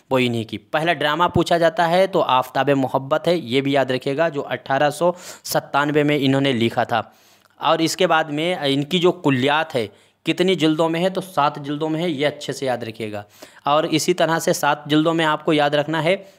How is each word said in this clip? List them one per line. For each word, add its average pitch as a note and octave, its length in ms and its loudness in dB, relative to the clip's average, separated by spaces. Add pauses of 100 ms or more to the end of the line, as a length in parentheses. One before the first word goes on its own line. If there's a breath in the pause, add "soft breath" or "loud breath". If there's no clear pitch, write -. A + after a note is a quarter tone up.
(100)
वो C3+ 80 2
इन्हीं A#2 260 0
की। G#2+ 120 -10
पहला D#3+ 360 -4
ड्रामा D3+ 360 0
पूछा E3+ 300 2
जाता E3 280 2
है F3+ 200 4
तो F3+ 140 0
आफताब C3+ 500 0
मोहब्बत C3+ 560 0
है, F3 120 2
ये C3 220 0
भी C#3 160 0
याद C3 160 2
रखिएगा, C#3+ 360 -2
जो C#3+ 120 -4
अठारह C#3 500 -2
सौ F3 260 0 (280 loud breath)
सत्तानवे D3 600 0
में D3 140 2
इन्होंने C#3 340 2
लिखा A#2 320 0
था। A2+ 300 -4 (460 soft breath)
और D#3+ 200 2
इसके E3 260 0
बाद D#3+ 240 2
में D#3+ 320 -2
इनकी C#3+ 360 0
जो E3+ 140 4
कुल्लियात C#3+ 600 0
है A2+ 300 -4 (220 soft breath)
कितनी F3+ 300 2
जिल्दों D#3 320 2
में E3 120 -2
है, F#3 100 0
तो F#3 100 -6
सात D3 380 -2
जिल्दों D3 300 -6
में D#3 120 -4
है, F3+ 100 -2
ये C#3+ 140 -4
अच्छे C#3+ 280 -4
से C3+ 140 -6
याद A#2+ 180 -4
रखिएगा। G#2+ 400 -10 (420 loud breath)
और D3+ 200 2
इसी D#3+ 280 0
तरह E3 240 2
से E3+ 160 0
सात D3 340 0
जिल्दों D#3 260 2
में E3 100 2
आपको D#3 280 0
याद D3 220 2
रखना D3+ 260 -2
है, F#3 380 -2